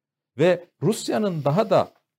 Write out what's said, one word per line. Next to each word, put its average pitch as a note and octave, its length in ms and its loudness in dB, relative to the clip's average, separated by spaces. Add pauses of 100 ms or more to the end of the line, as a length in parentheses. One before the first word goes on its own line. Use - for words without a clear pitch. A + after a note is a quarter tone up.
(380)
Ve F3 300 2 (140)
Rusya'nın G3 640 -2
daha F#3 260 0
da D#3 240 2 (260)